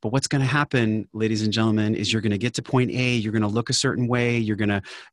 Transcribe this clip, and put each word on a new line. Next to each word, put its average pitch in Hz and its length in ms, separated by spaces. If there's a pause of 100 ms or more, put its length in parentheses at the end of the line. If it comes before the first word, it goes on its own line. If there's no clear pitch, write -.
But 107 100
what's 135 160
gonna 135 180
happen, 120 680
ladies 110 300
and 107 100
gentlemen, 110 420
is 98 160
you're 107 120
gonna 104 160
get 120 160
to 113 80
point 127 280
A, 123 240
you're 110 160
gonna 107 160
look 110 220
a 131 40
certain 123 340
way, 120 300
you're 107 200
gonna 104 240 (320)